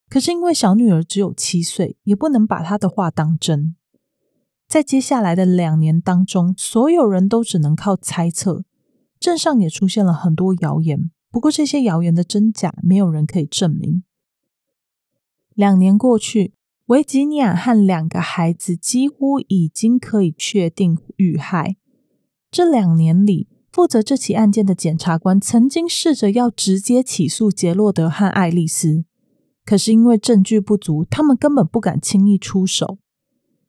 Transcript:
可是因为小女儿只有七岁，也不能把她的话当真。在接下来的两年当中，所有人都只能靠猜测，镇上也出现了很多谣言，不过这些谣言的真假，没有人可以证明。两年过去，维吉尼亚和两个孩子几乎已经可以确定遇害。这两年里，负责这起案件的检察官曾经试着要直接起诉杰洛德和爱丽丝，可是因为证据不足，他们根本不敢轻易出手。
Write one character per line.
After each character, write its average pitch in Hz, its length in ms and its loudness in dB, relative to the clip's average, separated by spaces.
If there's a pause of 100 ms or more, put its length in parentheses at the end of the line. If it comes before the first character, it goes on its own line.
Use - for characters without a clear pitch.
可 269 120 -2
是 330 100 -2
因 349 120 -4
为 349 100 0
小 196 220 2
女 226 160 4
儿 165 120 2
只 165 160 -8
有 190 140 -4
七 - 300 -4
岁， - 420 -6
也 202 100 0
不 269 140 -2
能 233 180 2
把 180 160 -4
她 175 140 -4
的 202 120 -2
话 175 220 -2
当 156 280 -2
真。 160 360 -4 (920)
在 311 140 2
接 269 180 0
下 262 200 -2
来 180 140 0
的 185 100 2
两 175 340 2
年 156 220 2
当 180 240 0
中， 180 320 0
所 254 340 0
有 330 160 2
人 190 220 0
都 226 140 0
只 208 160 -4
能 151 160 0
靠 196 220 -2
猜 170 340 -4
测， 185 340 -6 (540)
镇 349 180 -2
上 302 240 0
也 170 80 2
出 196 200 -2
现 202 160 0
了 180 80 2
很 160 220 0
多 185 260 0
谣 151 200 -2
言， 160 300 -2 (200)
不 240 100 -4
过 302 100 2
这 302 160 -2
些 285 160 -2
谣 170 200 0
言 170 120 0
的 175 80 2
真 208 300 0
假， - 300 -6
没 175 120 2
有 190 160 2
人 156 160 -2
可 185 140 -4
以 151 60 -2
证 156 280 -2
明。 160 300 -4 (1500)
两 202 240 4
年 190 180 4
过 240 220 2
去， - 360 -2 (320)
维 262 160 4
吉 277 220 -2
尼 302 120 -4
亚 240 180 0
和 208 320 2
两 165 220 -2
个 180 120 -4
孩 170 320 -2
子 170 240 -6
几 254 320 -2
乎 277 320 -2
已 175 280 0
经 226 300 0
可 214 240 -2
以 160 140 -2
确 185 320 -2
定 165 300 0 (180)
遇 175 200 0
害。 175 400 -4 (760)
这 359 180 2
两 202 280 2
年 160 280 4
里， 202 240 0 (240)
负 349 140 4
责 226 160 2
这 269 140 -2
起 220 180 -4
案 214 160 4
件 214 140 2
的 190 100 2
检 165 220 -2
察 165 220 -2
官 190 220 2
曾 240 280 2
经 330 200 -2
试 330 260 0
着 202 180 0
要 240 180 0
直 190 300 -2
接 247 220 2
起 - 260 -4
诉 220 220 0
杰 175 240 -2
洛 208 180 2
德 165 160 0
和 190 200 0
爱 180 220 0
丽 170 160 0
丝， 160 380 -2 (600)
可 202 140 2
是 220 140 0
因 226 120 6
为 240 140 4
证 208 240 4
据 214 180 0
不 208 160 0
足， 160 280 -4
他 - 180 -2
们 285 140 4
根 294 180 0
本 220 120 2
不 214 140 -4
敢 170 200 -2
轻 196 280 2
易 202 80 4
出 190 300 -2
手。 - 320 -6 (720)